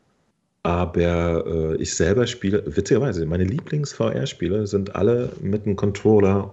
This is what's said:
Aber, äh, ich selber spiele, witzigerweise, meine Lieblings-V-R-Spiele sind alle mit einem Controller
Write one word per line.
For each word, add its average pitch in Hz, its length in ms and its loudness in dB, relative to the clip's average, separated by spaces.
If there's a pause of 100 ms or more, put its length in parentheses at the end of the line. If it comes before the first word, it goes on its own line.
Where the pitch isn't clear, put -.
(640)
Aber, 85 840 0
äh, 80 300 -2
ich - 180 -4
selber 104 320 2
spiele, 101 400 -2
witzigerweise, 98 580 0
meine 87 200 0
Lieblings-V-R-Spiele 113 1200 -2
sind 98 280 -4
alle 117 360 2 (100)
mit 101 240 -2
einem 104 120 0
Controller 101 760 2